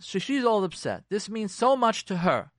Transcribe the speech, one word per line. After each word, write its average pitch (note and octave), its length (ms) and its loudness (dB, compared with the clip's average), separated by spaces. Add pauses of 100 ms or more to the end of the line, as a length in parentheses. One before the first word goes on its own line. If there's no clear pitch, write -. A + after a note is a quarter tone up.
So - 180 -6
she's C4 260 -2
all G#3+ 180 4
upset. C#3 460 -4
This G3+ 220 -4
means G#3+ 240 -6
so C4 220 4
much A3+ 300 0
to F#3 120 -4
her. D#3+ 400 0